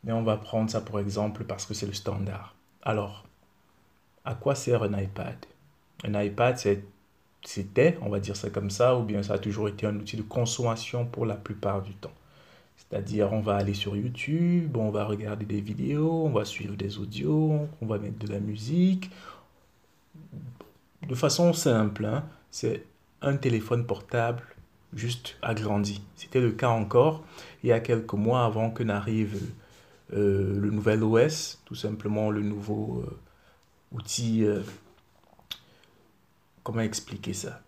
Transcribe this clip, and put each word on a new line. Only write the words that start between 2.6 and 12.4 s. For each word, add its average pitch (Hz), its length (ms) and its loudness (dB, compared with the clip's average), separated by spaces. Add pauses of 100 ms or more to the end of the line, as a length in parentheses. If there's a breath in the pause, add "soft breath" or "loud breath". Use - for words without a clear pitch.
Alors, 101 420 -4 (1000)
à 127 100 -4
quoi 143 180 0
sert 120 300 2
un 104 120 0
iPad ? 98 400 -4 (680)
Un 104 180 -2
iPad, 120 380 2
c'est, 101 240 2 (580)
c'était, 123 640 2
on 104 60 -4
va 101 100 -2
dire 98 160 -6
ça 104 160 -6
comme 101 180 -4
ça, 123 260 4
ou 123 60 0
bien 104 220 -2
ça 101 100 -2
a 101 60 0
toujours 104 300 -2
été 101 180 -4
un 104 80 -2
outil 104 220 -8
de 110 40 -4
consommation 117 840 -2
pour 120 220 -4
la 107 80 -2
plupart 101 480 -4
du 98 140 -10
temps. - 180 -14 (640 soft breath)